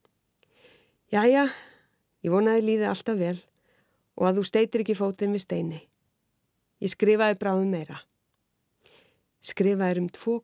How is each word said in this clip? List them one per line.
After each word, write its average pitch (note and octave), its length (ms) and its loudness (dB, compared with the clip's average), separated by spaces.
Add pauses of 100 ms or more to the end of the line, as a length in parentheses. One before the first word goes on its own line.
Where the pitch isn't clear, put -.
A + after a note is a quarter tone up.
(1120)
Jæja, B3+ 320 4 (800)
ég E3+ 80 2
vona G#3+ 180 4
að A3+ 80 4
þér A3 80 0
líði G#3+ 220 0
alltaf G3+ 320 -2
vel F3 160 -2 (840)
og F#3 80 2
að F#3+ 140 0
þú F#3 80 -2
steytir A3 340 0
ekki G#3 160 -2
fótinn G3+ 340 -2
við G3+ 120 -2
steini. E3 340 -6 (1040)
Ég F#3+ 80 -2
skrifaði G#3+ 480 2
bráðum F#3+ 320 0
meira. D#3 300 -8 (1400)
Skrifaði F#3+ 560 0
um F3 100 -4
tvo A#3 320 -6